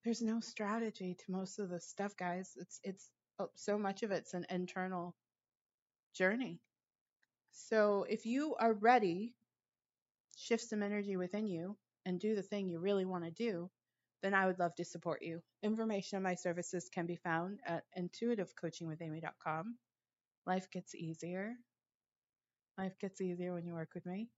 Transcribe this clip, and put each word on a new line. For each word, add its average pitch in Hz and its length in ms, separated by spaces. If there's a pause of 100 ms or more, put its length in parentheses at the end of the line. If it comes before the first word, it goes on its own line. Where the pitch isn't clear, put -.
There's 233 180
no 226 180
strategy 214 720
to - 180
most 185 260
of 202 100
the 175 100
stuff, 202 380
guys. 180 400
It's, - 260
it's, 196 280 (280)
oh, 196 160
so 208 240
much 196 240
of 220 80
it's 180 240
an 175 160
internal 180 640 (1000)
journey. 185 460 (920)
So 208 560
if 214 180
you 269 320
are 226 140
ready, 214 600 (1000)
shift 226 280
some 214 180
energy 202 340
within 185 300
you 185 300 (280)
and 180 140
do 214 160
the 202 80
thing 196 260
you 165 120
really 190 240
wanna 175 260
do, 185 400 (520)
then 196 120
I 190 120
would 185 120
love 175 180
to 175 80
support 170 380
you. 170 200 (200)
Information 214 540
on 190 60
my 185 120
services 175 540
can 170 180
be 170 100
found 175 500
at 170 180 (100)
intuitive 208 640
coaching 165 320
with 160 140
amy 160 180
dot 160 220
com. 165 340 (680)
Life 185 240
gets - 240
easier. 175 600 (1200)
Life 190 220
gets 196 200
easier 180 320
when 175 140
you 170 80
work 160 200
with 165 120
me. 196 320